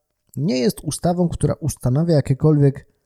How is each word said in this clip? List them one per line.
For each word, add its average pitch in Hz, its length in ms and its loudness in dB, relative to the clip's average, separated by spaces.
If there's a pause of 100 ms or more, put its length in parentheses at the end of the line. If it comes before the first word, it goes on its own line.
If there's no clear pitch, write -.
(360)
nie 190 220 -2
jest 233 220 -2
ustawą, 175 480 -2
która - 260 -2
ustanawia 151 600 -2
jakiekolwiek, 143 720 2 (200)